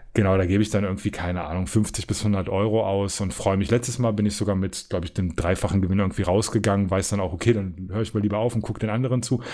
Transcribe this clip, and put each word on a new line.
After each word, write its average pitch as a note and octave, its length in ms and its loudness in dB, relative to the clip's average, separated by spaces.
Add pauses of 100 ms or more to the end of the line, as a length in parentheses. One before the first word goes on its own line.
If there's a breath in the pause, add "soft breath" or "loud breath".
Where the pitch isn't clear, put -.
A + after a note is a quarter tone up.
(160)
Genau, G2 220 4
da F#2+ 80 4
gebe G2 160 4
ich G#2 80 0
dann G2+ 140 0
irgendwie, G2 260 -2
keine F2 360 -4
Ahnung, F2 200 -2
fünfzig - 400 0
bis - 180 -4
hundert G2 240 2
Euro G#2+ 400 2
aus G2 320 0
und F#2 140 -2
freue G2 240 2
mich. G2+ 140 0
Letztes A#2+ 260 0
Mal A#2 160 2
bin G#2 140 2
ich G2+ 80 -2
sogar G2 200 0
mit, F#2+ 340 -4
glaub F2+ 160 -2
ich, - 80 -10
dem F2+ 220 -2
dreifachen G2 460 0
Gewinn F#2 160 4
irgendwie G2 240 0
rausgegangen, G2+ 720 2
weiß G2 180 0
dann G2+ 100 0
auch, F2 140 -2
okay, G2 180 2
dann F#2 400 -2
höre A2 120 -2
ich - 100 -8
mal G#2+ 80 0
lieber G2+ 160 0
auf A#2 160 0
und A2+ 80 0
guck G#2+ 160 -6
den G#2+ 140 -2
anderen B2 320 0
zu. A#2+ 180 0 (120)